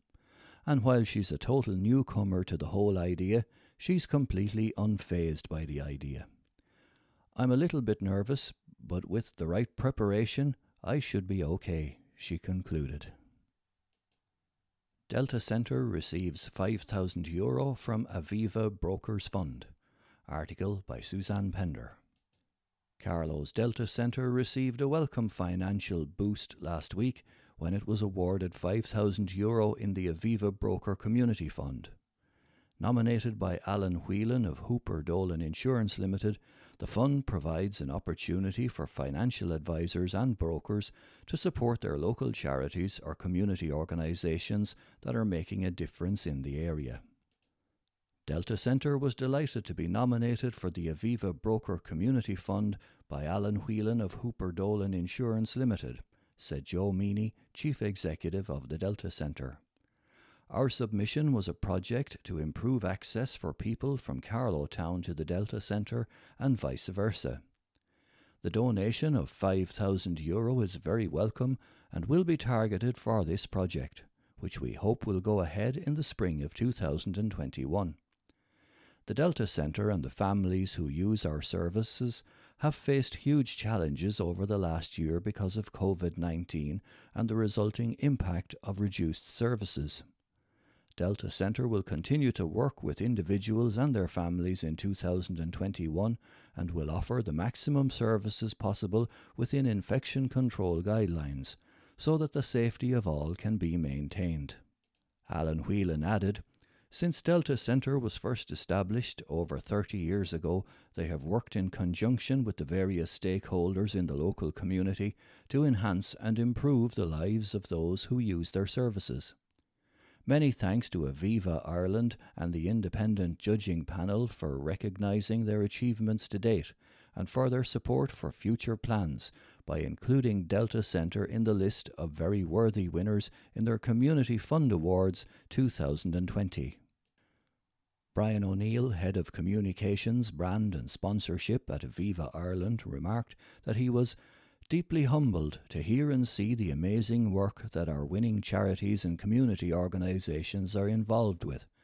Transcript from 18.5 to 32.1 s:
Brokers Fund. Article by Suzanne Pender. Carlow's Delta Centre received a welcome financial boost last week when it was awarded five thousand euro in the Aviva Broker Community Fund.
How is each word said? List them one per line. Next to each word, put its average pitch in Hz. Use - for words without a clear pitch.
Brokers 95
Fund. 69
Article 95
by 62
Suzanne 98
Pender. 85
Carlow's 80
Delta 117
Centre 123
received 127
a 139
welcome 139
financial 90
boost 101
last 80
week 120
when 85
it 98
was 104
awarded 92
five 104
thousand 101
euro 107
in 101
the 92
Aviva 101
Broker 98
Community 113
Fund. 69